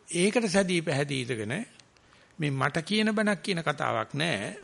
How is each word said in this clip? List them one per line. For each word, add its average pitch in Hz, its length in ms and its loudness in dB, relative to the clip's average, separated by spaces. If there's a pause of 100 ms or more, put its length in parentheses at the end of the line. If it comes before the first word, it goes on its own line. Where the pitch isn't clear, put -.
ඒකට 208 380 2
සැදී 180 340 2
පැහැදී 143 400 0
ඉඳගෙන 117 320 -4 (840)
මේ 147 120 0
මට 135 280 0
කියන 214 300 2
බණක් 208 320 0
කියන 185 180 -2
කතාවක් 123 540 -2
නෑ. 143 500 -2